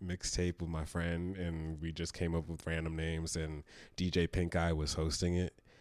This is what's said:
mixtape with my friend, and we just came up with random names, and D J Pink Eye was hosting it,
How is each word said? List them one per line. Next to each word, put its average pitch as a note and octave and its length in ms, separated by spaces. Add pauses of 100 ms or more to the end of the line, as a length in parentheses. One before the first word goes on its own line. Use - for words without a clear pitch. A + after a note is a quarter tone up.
mixtape F2+ 560
with E2+ 80
my D#2+ 160
friend, E2+ 520
and D#2+ 440
we E2 120
just E2 200
came E2+ 220
up D#2+ 140
with E2 180
random D#2+ 300
names, D#2+ 380
and D#2 280 (340)
D F2+ 140
J E2+ 160
Pink E2+ 300
Eye E2+ 180
was D2+ 180
hosting E2+ 440
it, F2+ 180 (260)